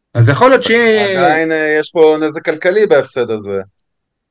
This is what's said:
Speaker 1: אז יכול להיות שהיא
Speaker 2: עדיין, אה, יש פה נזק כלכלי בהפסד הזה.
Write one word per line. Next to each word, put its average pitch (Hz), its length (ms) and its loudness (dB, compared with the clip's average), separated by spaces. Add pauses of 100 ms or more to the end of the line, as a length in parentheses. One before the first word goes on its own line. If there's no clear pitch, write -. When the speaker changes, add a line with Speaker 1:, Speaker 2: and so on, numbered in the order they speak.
(140)
Speaker 1:
אז 117 140 2
יכול 240 220 2
להיות 262 120 2
שהיא 226 380 0
Speaker 2:
עדיין, 165 520 0
אה, 156 280 -2
יש 151 100 -10
פה 156 300 4
נזק 156 240 -6
כלכלי 185 420 0
בהפסד 127 440 0
הזה. 101 300 -6 (720)